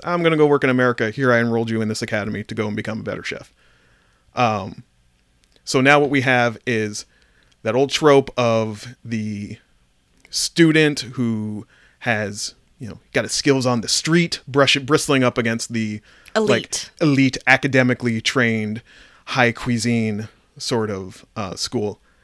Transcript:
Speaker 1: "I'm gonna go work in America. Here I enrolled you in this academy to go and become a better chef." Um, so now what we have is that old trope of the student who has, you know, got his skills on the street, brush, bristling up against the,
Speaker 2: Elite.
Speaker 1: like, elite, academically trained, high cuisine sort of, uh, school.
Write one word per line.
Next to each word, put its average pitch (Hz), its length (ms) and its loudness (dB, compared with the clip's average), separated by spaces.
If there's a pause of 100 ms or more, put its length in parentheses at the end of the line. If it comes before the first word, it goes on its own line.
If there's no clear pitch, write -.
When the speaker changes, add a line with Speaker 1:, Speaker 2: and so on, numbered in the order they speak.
Speaker 1:
"I'm 175 180 -2
gonna 160 140 2
go 151 100 6
work 143 160 2
in 139 60 4
America. 123 420 2
Here 127 220 2
I 117 60 4
enrolled 117 300 0
you 113 120 -2
in 110 80 -2
this 110 120 -6
academy 107 440 -4
to - 100 -12
go 107 120 -2
and 104 80 -6
become 107 260 -6
a - 20 -10
better 104 200 -8
chef." - 280 -12 (840)
Um, 107 480 -2 (800)
so 135 160 0
now 143 180 6
what 147 100 2
we 135 120 0
have 123 440 2
is 110 400 -4 (580)
that 110 120 -2
old 135 160 2
trope 139 460 4
of 113 680 -2
the 107 540 -6 (720)
student 156 720 2
who 110 640 -4 (340)
has, 104 560 -4 (240)
you 120 100 -12
know, 82 100 -16 (140)
got 120 120 0
his 104 80 -8
skills 135 320 2
on 123 160 0
the 98 60 -8
street, 170 600 0
brush, 135 300 2
bristling 139 460 2
up 123 140 2
against 117 360 -2
the, 110 280 -4 (340)
Speaker 2:
Elite. 220 140 2
Speaker 1:
like, - 400 -2 (120)
elite, 135 360 4 (100)
academically 127 720 2
trained, 113 600 -2 (460)
high 123 240 2
cuisine 113 760 -2 (300)
sort 113 320 -4
of, 95 360 -10 (100)
uh, 95 200 -8
school. 104 440 -6 (240)